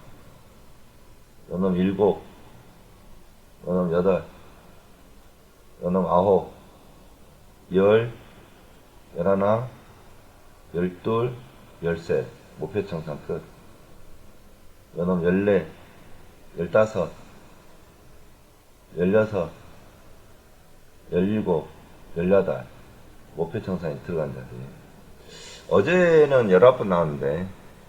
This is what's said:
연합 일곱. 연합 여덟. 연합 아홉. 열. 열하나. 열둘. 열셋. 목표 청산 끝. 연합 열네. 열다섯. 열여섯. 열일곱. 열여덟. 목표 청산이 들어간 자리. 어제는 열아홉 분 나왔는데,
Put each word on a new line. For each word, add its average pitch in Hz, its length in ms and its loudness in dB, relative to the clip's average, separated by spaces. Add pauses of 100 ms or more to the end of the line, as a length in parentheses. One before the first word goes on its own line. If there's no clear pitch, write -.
(1500)
연합 92 240 -2
일곱. 95 460 0 (1500)
연합 90 240 -2
여덟. 90 320 0 (1600)
연합 90 220 0
아홉. 90 460 2 (1200)
열. 107 360 4 (1040)
열하나. 98 520 0 (1040)
열둘. 113 600 -4 (500)
열셋. 82 420 -4 (320)
목표 95 300 -6
청산 78 400 -10
끝. 82 140 -6 (1600)
연합 87 260 -2
열네. 95 440 2 (920)
열다섯. 90 540 0 (1900)
열여섯. 98 540 0 (1600)
열일곱. 90 560 -2 (500)
열여덟. 85 480 0 (680)
목표 85 260 -6
청산이 82 420 -8
들어간 78 300 -6
자리. 64 120 -14 (1200)
어제는 143 840 4
열아홉 117 260 8
분 107 120 -4
나왔는데, 78 580 -2 (400)